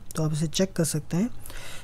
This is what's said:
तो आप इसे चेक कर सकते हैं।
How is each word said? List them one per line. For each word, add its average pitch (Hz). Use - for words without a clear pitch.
तो 156
आप 156
इसे 156
चेक 185
कर 170
सकते 156
हैं। 220